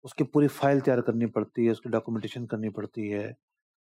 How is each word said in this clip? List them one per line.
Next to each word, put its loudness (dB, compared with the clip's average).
اس -16
کی 0
پوری 4
فائل 2
تیار 4
کرنی 0
پڑتی 0
ہے، 6
اس -2
کی -12
ڈاکومنٹیشن -4
کرنی -4
پڑتی -6
ہے، -6